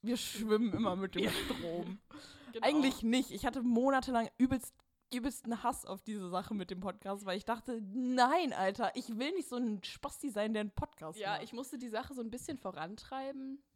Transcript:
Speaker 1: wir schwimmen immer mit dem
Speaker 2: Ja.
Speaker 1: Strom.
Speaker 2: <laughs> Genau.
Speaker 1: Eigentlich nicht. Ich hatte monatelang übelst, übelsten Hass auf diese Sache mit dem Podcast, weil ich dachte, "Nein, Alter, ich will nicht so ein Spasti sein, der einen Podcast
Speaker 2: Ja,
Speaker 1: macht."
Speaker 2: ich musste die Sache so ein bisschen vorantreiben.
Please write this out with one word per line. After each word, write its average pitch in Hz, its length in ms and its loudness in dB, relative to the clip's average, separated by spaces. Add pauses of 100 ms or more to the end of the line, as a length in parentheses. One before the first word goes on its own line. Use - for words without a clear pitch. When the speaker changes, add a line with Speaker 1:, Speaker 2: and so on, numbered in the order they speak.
Speaker 1:
wir 240 160 0
schwimmen 214 560 2
immer 190 220 2
mit 190 180 -2
dem - 120 0
Speaker 2:
Ja. - 60 2
Speaker 1:
Strom. 175 720 -4
Speaker 2:
<laughs> - 60 -20 (440)
Genau. 226 120 0
Speaker 1:
Eigentlich 269 380 6
nicht. 240 280 4
Ich - 140 -4
hatte 247 160 0
monatelang 247 760 4
übelst, 254 360 4 (400)
übelsten 233 500 -2
Hass 247 220 0
auf 190 160 -8
diese 208 280 -6
Sache 185 260 -2
mit 185 160 -4
dem 180 80 -6
Podcast, 202 460 -6
weil 190 120 -2
ich 202 80 -6
dachte, 226 360 -4 (120)
"Nein, 254 600 4
Alter, 196 420 0
ich 233 240 -6
will 277 140 0
nicht 370 160 -2
so 247 80 -4
ein 220 260 0
Spasti - 460 -6
sein, 214 240 0
der 214 80 2
einen 208 100 -2
Podcast 170 480 -8
Speaker 2:
Ja, 202 140 -2
Speaker 1:
macht." - 100 -4
Speaker 2:
ich 226 100 -12
musste 262 240 -8
die 240 120 -8
Sache 233 260 -4
so 247 60 -6
ein 226 100 -6
bisschen 254 260 -8
vorantreiben. 269 1040 -8 (140)